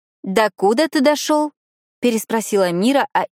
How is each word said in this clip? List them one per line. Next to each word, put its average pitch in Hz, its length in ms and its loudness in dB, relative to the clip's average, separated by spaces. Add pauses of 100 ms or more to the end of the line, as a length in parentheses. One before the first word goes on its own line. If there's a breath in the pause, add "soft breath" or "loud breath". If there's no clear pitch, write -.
(220)
«Докуда 220 640 0
ты 311 120 -2
дошёл?» — 294 500 0 (500)
переспросила 220 680 0
Мира, 226 420 0
а - 220 -2